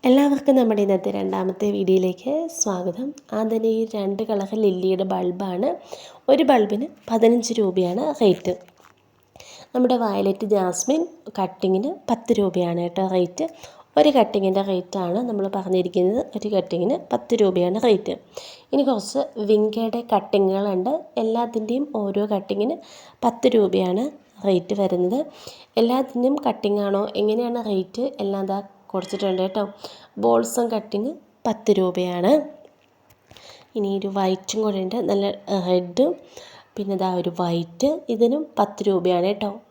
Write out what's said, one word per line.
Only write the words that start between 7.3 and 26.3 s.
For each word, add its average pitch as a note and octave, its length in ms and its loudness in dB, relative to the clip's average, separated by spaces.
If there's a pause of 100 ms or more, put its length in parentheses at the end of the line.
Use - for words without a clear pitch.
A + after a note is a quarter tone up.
രൂപയാണ് F#3+ 500 0 (140)
റേറ്റ്. F#3 360 2 (1160)
നമ്മുടെ B3+ 300 2
വയലറ്റ് G3+ 520 0
ജാസ്മിൻ G3+ 500 0 (340)
കട്ടിങ്ങിന് F#3+ 560 0 (160)
പത്ത് A3+ 260 -2
രൂപയാണ് F3+ 480 0
കേട്ടോ F3 260 -2
റേറ്റ്. F#3 400 -2 (500)
ഒരു D4+ 180 8
കട്ടിങ്ങിൻ്റെ G3 480 2
റേറ്റാണ് F#3 640 -2
നമ്മൾ G3+ 180 -2 (120)
പറഞ്ഞിരിക്കുന്നത്. F#3 640 0 (140)
ഒരു G#3 200 -6
കട്ടിങ്ങിന് F#3 420 0 (120)
പത്ത് - 320 0
രൂപയാണ് F#3 420 2
റേറ്റ്. G3+ 320 2 (540)
ഇനി C4+ 200 2
കുറച്ച് A#3+ 320 -2 (300)
വിങ്കയുടെ A3 520 0 (120)
കട്ടിങ്ങുകളുണ്ട്. G3 760 0 (260)
എല്ലാത്തിൻ്റെയും A#3 680 -2 (140)
ഓരോ G3+ 340 -2
കട്ടിങ്ങിന് G3+ 440 -2 (460)
പത്ത് A#3 240 0 (100)
രൂപയാണ് F#3+ 480 2 (420)
റേറ്റ് F3+ 320 0
വരുന്നത്. F#3 400 0 (600)
എല്ലാത്തിൻ്റെയും B3+ 640 0